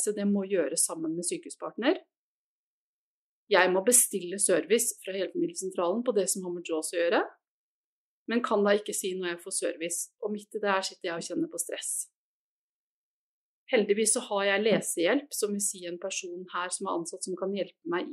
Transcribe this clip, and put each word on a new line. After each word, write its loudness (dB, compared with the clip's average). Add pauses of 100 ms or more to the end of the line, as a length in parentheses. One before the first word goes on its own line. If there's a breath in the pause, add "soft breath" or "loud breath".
C. 0
Det -2
må 4
gjøres 2
sammen -4
med -4
Sykehuspartner. -2 (1500)
Jeg 8
må 4
bestille 2
service 2
fra -8
hjelpemiddelsentralen -2
på 2
det 4
som -6
har -4
med -8
jaws -2
å 0
gjøre, 4 (1120)
men 0
kan 4
da 6
ikke -4
si -2
når -4
jeg -12
får -6
service. -4 (240)
Og -2
midt -8
i -8
det 4
her 0
sitter -8
jeg -4
og -8
kjenner -2
på -6
stress. -6 (1800)
Heldigvis 4
så -4
har 2
jeg 4
lesehjelp, 2
som 0
vil -2
si -4
en -8
person -8 (100)
her -4
som -4
er -2
ansatt -6
som -4
kan -2
hjelpe -6
meg -2